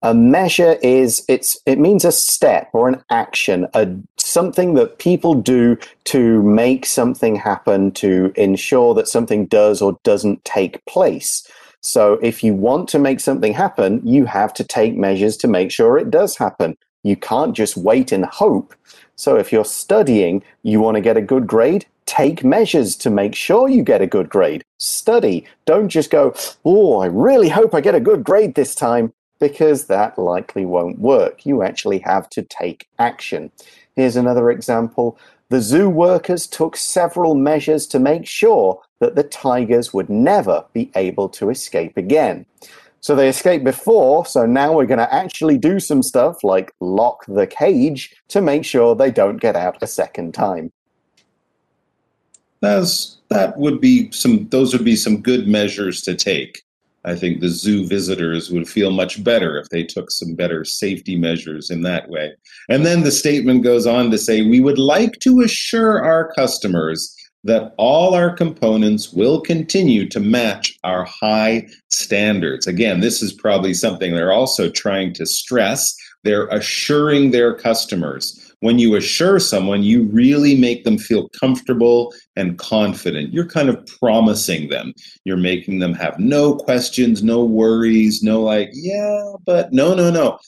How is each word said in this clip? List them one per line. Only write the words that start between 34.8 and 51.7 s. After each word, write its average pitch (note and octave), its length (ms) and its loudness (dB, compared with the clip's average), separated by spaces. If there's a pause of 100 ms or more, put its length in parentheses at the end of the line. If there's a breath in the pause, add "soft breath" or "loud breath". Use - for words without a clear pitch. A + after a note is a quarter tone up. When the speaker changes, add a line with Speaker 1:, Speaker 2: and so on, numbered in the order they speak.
Speaker 1:
The B2+ 120 0
zoo D#3 280 2
workers F3 560 0
took - 300 -6
several E3 600 -2
measures D3 520 0
to C#3 120 -2
make D3+ 280 0
sure C3+ 540 2 (180 loud breath)
that A#2+ 160 0
the D3 80 2
tigers A#2+ 720 -2
would F#2+ 160 -4
never A2 640 0
be A2+ 220 -6
able F#2+ 340 -4
to G#2 200 -6
escape - 480 -6
again. G#2+ 480 -2 (560 loud breath)
So D3 140 -2
they C3+ 140 4
escaped D#3 340 0
before, D3+ 640 2
so - 200 0
now C3+ 280 2
we're D3 120 4
gonna A#2 260 0
actually D#3 460 0
do E3+ 220 0
some C#3+ 220 0
stuff C3 420 -2
like F#2+ 360 0
lock G#2 480 -2
the G2 180 0
cage C#3+ 720 -2 (140 soft breath)
to G3+ 120 0
make D#3 240 0
sure A#2 300 2
they C3 160 2
don't G#2 300 0
get G#2+ 140 0
out F2+ 260 -4
a - 60 -6
second E2+ 460 -8
time. E2+ 380 -4 (1900)